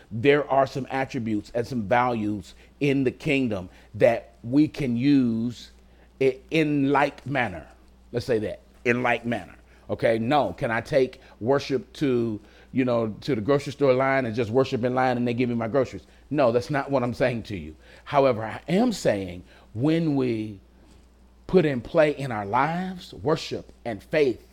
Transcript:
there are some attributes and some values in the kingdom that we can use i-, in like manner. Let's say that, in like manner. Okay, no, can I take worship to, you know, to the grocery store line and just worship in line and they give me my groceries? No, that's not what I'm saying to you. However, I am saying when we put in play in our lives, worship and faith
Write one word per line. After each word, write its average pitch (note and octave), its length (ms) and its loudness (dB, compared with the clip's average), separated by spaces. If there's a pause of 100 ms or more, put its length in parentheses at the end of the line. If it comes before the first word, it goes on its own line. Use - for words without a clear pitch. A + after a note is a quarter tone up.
(100)
there C#3 400 2
are C3+ 160 4
some C3 240 -8
attributes A#2+ 640 -4
and A#2 120 0
some A#2+ 160 -4
values G#2+ 720 0 (260)
in C#3 240 2
the B2 60 2
kingdom A#2+ 580 -2 (280)
that A#2 460 2
we C#3 240 2
can C3 300 -4
use A#2+ 760 0 (500)
i-, C3 160 2 (120)
in D3 400 2
like C#3+ 360 0
manner. G#2+ 400 -4 (440)
Let's A#2+ 140 -4
say A#2 140 0
that, G2+ 220 -6 (260)
in A#2+ 160 0
like A#2+ 240 0
manner. G#2 280 -6 (360)
Okay, A2+ 280 2
no, B2 360 0
can B2+ 160 -4
I A2+ 100 -2
take C3 400 0 (200)
worship C3+ 540 -2
to, A#2+ 460 0 (320)
you B2+ 140 0
know, A#2 220 0 (120)
to C#3+ 140 -2
the A2 80 -2
grocery C#3 300 0
store C#3 200 4
line C3+ 320 2
and A2+ 100 -4
just A2 160 -2
worship B2 320 2
in B2 120 0
line B2+ 240 2
and A#2+ 100 0
they A#2+ 60 -2
give A#2+ 160 0
me A#2+ 60 -2
my A#2 120 -2
groceries? A2+ 380 -2 (240)
No, C3+ 220 4
that's A#2+ 180 0
not C#3 200 -2
what C3+ 120 2
I'm A#2+ 120 -4
saying B2+ 300 -2
to G#2 120 -10
you. D#2 180 -12 (300)
However, C3 400 2
I G#2+ 240 -10
am A3 240 2
saying G2 500 -4 (320)
when D3+ 420 0
we A2 440 -4 (840)
put F#3 180 4
in C3+ 160 -2
play D#3 300 2
in C3+ 200 -6
our G#2+ 140 -4
lives, E3+ 680 -2
worship A#2 580 -4 (140)
and G#2+ 160 -6
faith C#3+ 500 0